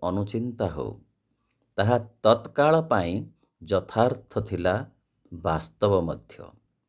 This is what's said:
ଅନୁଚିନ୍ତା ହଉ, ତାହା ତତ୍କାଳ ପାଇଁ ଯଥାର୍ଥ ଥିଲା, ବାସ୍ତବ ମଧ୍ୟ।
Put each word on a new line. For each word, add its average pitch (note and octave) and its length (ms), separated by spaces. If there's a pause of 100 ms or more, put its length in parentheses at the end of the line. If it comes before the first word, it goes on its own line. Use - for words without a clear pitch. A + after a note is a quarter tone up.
ଅନୁଚିନ୍ତା G#2 640
ହଉ, D2+ 320 (760)
ତାହା A#2 240 (240)
ତତ୍କାଳ D3 580
ପାଇଁ G#2+ 440 (380)
ଯଥାର୍ଥ G#2 760
ଥିଲା, F#2+ 460 (480)
ବାସ୍ତବ E2+ 680
ମଧ୍ୟ। - 420 (460)